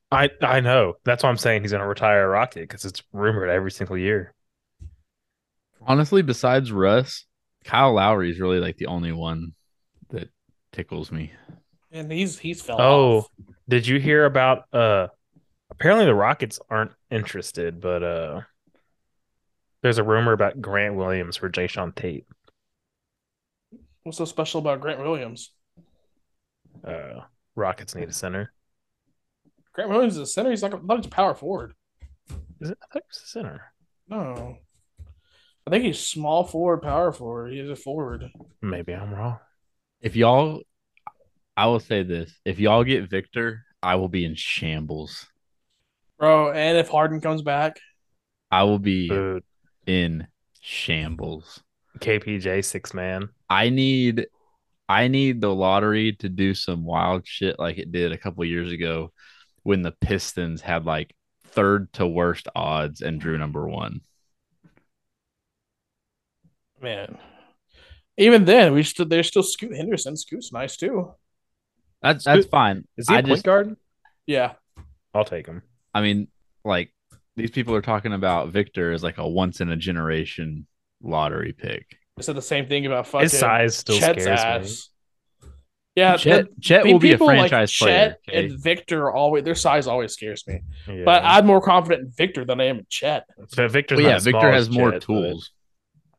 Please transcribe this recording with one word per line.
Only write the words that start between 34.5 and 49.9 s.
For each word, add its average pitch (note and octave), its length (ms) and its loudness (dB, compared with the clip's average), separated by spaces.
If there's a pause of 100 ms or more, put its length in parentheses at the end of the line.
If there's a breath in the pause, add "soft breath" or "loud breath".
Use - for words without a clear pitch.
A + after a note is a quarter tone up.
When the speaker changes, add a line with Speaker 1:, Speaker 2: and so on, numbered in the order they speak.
Speaker 3:
I - 40 -10
think A3+ 160 2
he's E3 140 -4
small D#3 440 -2
forward, E3+ 380 -2
power D3 320 -2
forward. A#2+ 400 -12
He C#3 60 -12
is C#3 100 -12
a C#3 80 -12
forward. C3+ 520 -10 (320)
Speaker 1:
Maybe F2 320 -8
I'm G2 200 -12
wrong. A2+ 260 -8 (640)
Speaker 2:
If G2+ 160 -4
y'all, C3 440 4 (920)
I G#2 120 2
will A#2 120 2
say G#2 240 -4
this. E2+ 400 -8
If F#2 160 -6
y'all G#2+ 240 4
get A2+ 260 -2
Victor, A2 560 -6 (160)
I F#2 140 0
will F#2 140 -2
be F2 160 -4
in D#2+ 100 -8
shambles. D#2 880 -10 (920)
Speaker 3:
Bro, D3+ 340 4
and D#3 260 2
if E3 120 0
Harden D#3 320 0
comes D#3 220 -4
back? D3 360 -2 (720)
Speaker 2:
I F#2 120 4
will G#2 160 2
be F#2+ 300 -2
Speaker 1:
Dude. F#2+ 340 -4 (420)
Speaker 2:
in E2+ 420 -2 (340)